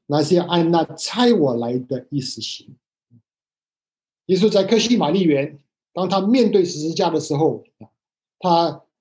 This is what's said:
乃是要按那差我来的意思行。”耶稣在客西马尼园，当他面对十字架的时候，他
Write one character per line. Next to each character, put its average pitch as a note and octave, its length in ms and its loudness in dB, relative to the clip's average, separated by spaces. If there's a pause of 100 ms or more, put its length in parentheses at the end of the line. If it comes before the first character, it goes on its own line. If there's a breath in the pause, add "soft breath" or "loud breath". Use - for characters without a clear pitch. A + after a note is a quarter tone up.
乃 D3 140 0
是 D3+ 140 2
要 E3+ 100 2
按 E3+ 240 2
那 E3+ 140 2 (120)
差 A#3+ 380 0
我 C#3 220 2
来 A#2 240 -4
的 B2+ 320 -8
意 C#3+ 80 -4
思 - 220 -10
行。” - 340 -14 (1500)
耶 F#3 80 0
稣 G3+ 140 2
在 G3+ 140 2
客 A3 140 0
西 A#3 200 2
马 D#3 140 0
尼 F#3+ 100 2
园， D3 380 0 (340)
当 F3+ 160 -4
他 F#3+ 100 0
面 A3 320 2
对 F#3+ 140 4
十 D3+ 140 -6
字 D#3+ 140 -4
架 F#3 160 -2
的 D#3+ 100 -2
时 D3 160 -4
候， C#3 280 0 (760)
他 E3+ 440 0 (180)